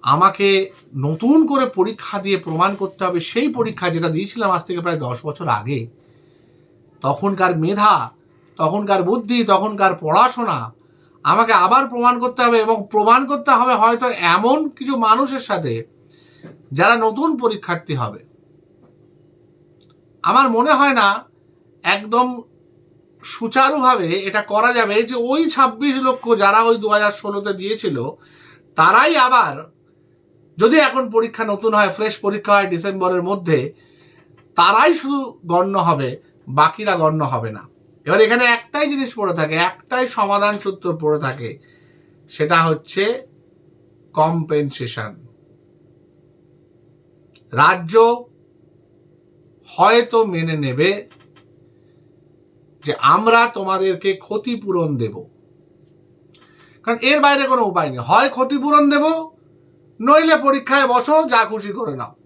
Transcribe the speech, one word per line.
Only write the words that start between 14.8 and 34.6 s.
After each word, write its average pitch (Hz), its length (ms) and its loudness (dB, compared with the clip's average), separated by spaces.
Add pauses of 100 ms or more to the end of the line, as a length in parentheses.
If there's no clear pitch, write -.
মানুষের 254 420 0
সাথে 160 260 -4 (1040)
যারা 208 160 4 (120)
নতুন 254 220 -2 (140)
পরীক্ষার্থী 175 600 -4
হবে। 104 180 -10 (2000)
আমার 247 180 4 (100)
মনে 269 220 2
হয় 277 220 2
না 202 80 4 (840)
একদম 214 320 -2 (1080)
সুচারুভাবে 254 760 0 (200)
এটা 208 140 -2 (100)
করা 220 260 2
যাবে 208 180 0 (140)
যে 254 60 -6 (160)
ওই 311 100 0 (120)
ছাব্বিশ 262 400 0 (120)
লক্ষ 254 180 -2 (180)
যারা 202 260 4
ওই 226 140 4
দু 214 120 -4
হাজার 208 260 2
ষোলোতে 202 400 -6
দিয়েছিল 196 360 -6 (840)
তারাই 226 360 4 (120)
আবার, 220 280 2 (1040)
যদি 233 160 4 (120)
এখন 254 160 -2 (100)
পরীক্ষা 226 380 -2
নতুন 214 260 -2
হয়, 196 180 2
ফ্রেশ 214 180 -4 (100)
পরীক্ষা 208 320 -2
হয় 196 160 0
ডিসেম্বরের 180 580 -4
মধ্যে, 175 280 -2 (1000)
তারাই 226 420 4